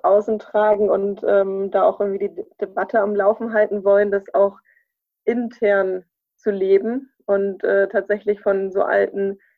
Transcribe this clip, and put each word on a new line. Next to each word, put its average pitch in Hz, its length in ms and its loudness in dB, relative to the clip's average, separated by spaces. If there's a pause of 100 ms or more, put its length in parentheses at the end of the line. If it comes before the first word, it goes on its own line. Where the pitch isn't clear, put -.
außen 214 360 2
tragen 208 500 0
und, 196 380 -2
ähm, 196 420 0
da 190 140 0
auch 190 160 2
irgendwie 202 300 -4
die - 40 -14
De-, - 120 -14 (160)
Debatte 196 400 -2
am 208 120 -2
Laufen 220 380 0
halten 208 320 0
wollen, 202 260 4
das 196 240 -4
auch 196 240 2 (680)
intern 202 800 -2 (320)
zu - 120 -4
leben 196 640 0 (140)
und, 196 400 -2
äh, 196 240 2
tatsächlich 208 500 -2
von 196 320 -2
so 190 120 0
alten 196 540 0 (200)